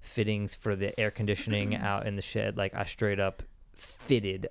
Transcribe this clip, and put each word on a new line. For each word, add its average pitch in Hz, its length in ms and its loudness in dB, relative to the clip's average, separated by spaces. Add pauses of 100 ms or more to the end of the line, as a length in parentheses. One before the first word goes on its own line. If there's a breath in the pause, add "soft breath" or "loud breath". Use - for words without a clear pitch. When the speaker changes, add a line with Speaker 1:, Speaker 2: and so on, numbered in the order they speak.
Speaker 1:
fittings 104 540 0
for 104 200 0
the 98 240 0
air 107 120 2
conditioning 104 640 2
Speaker 2:
<clears throat> - 160 0
Speaker 1:
out 101 160 0
in 101 80 -2
the 98 80 -4
shed. 104 340 -2
Like, 98 160 0
I 101 120 -2
straight 101 340 0
up 95 240 0 (320)
fitted 98 760 0